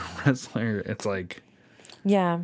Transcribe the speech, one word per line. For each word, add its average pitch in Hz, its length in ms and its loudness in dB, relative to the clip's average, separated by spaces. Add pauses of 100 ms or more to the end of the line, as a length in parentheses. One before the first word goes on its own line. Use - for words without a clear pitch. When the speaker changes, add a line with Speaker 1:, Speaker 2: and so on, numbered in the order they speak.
(100)
Speaker 1:
<laughs> - 160 -6
wrestler. 113 540 0
It's 92 260 -6
like, 95 360 -4 (640)
Speaker 2:
Yeah. 185 400 4